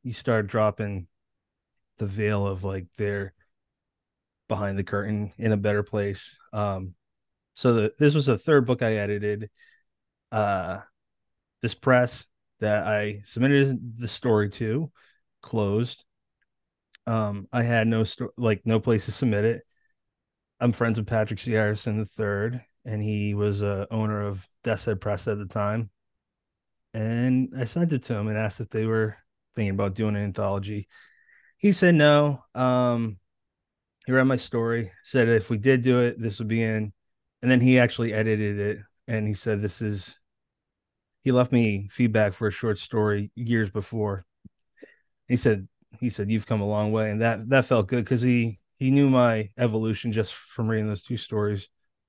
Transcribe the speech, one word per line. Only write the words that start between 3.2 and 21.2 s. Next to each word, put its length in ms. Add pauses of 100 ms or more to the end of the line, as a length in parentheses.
behind 300
the 60
curtain 540
in 140
a 40
better 260
place. 540 (160)
Um, 420 (600)
so 180
the, 260
this 160
was 120
the 120
third 280
book 160
I 140
edited. 540 (800)
Uh, 500 (800)
this 120
press 520 (340)
that 260
I 380
submitted 720
the 100
story 420
to 420 (480)
closed. 640 (1040)
Um, 460
I 100
had 260
no 160
sto-, 320
like, 300
no 140
place 260
to 60
submit 340
it. 160 (1000)
I'm 120
friends 260
with 100
Patrick 320